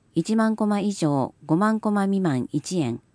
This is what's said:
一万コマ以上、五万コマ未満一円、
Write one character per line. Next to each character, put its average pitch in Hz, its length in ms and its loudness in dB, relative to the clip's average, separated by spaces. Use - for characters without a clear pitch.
一 170 200 -2
万 220 220 2
コ 214 100 0
マ 208 140 0
以 202 120 -2
上、 143 420 0
五 156 120 0
万 214 220 2
コ 214 120 -2
マ 202 140 2
未 196 160 0
満 139 320 0
一 175 260 -4
円、 117 240 -2